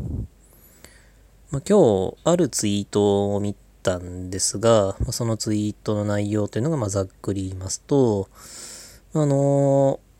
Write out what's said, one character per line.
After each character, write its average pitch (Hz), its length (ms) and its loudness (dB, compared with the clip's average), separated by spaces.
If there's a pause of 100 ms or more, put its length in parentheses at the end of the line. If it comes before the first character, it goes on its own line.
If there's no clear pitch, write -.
(1500)
ま 139 100 -6
あ、 - 60 -8
今 123 440 4
日、 - 140 -12
あ 170 120 2
る 160 140 0
ツ - 160 -4
イ 101 140 0
ー 101 40 -4
ト 101 500 2
を 101 60 -2
見 104 160 -4 (260)
た 92 140 0
ん 90 320 -10
で 92 120 -6
す - 180 -4
が、 104 420 4
ま - 80 -4
あ、 117 40 -6
そ - 120 -6
の 113 140 -2
ツ 107 160 -4
イ 104 160 -2
ー - 20 -4
ト - 220 -6
の 104 100 -2
内 104 260 -2
容 104 160 0
と 110 120 -8
い - 20 -2
う - 20 -2
の 143 60 -2
が、 165 80 -2
ま 110 120 -2
あ、 - 20 -
ざ 98 140 -2
っ - 20 -6
く - 260 -8
り 98 120 -4
言 95 80 -8
い - 20 -10
ま 92 160 -10
す - 100 -8
と、 117 480 2 (840)
あ 156 100 2
の 139 800 2
ー - 40 -20 (140)